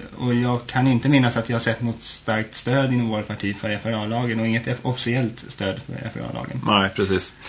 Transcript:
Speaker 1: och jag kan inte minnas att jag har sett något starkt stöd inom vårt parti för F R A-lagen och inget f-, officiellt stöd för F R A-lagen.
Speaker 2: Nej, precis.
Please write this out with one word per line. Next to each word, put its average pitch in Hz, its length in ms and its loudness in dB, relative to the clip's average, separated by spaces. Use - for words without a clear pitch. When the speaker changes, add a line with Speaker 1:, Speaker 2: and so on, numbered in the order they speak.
Speaker 1:
och 123 180 0
jag 123 320 2
kan 127 200 2
inte 131 220 4
minnas 131 280 6
att 113 120 0
jag 120 60 0
har 117 60 2
sett 113 220 0
något 117 200 -4
starkt - 520 -4
stöd 131 380 2
inom 123 160 2
vårt 107 180 -2
parti 101 300 -4
för 110 140 -4
F 104 140 -2
R 113 80 0
A-lagen 113 480 0
och 113 60 2
inget 113 200 0
f-, 127 160 -2
officiellt 123 640 -2
stöd 98 380 -4
för - 80 -10
F - 100 -8
R 117 160 -6
A-lagen. 120 360 -6
Speaker 2:
Nej, 101 300 4
precis. 95 360 0